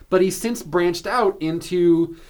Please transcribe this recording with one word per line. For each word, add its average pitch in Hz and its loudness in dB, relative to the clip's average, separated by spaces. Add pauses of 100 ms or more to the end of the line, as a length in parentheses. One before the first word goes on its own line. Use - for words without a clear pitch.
but 185 4
he's 190 0
since 233 -6
branched 175 -2
out 214 0
into 170 0 (120)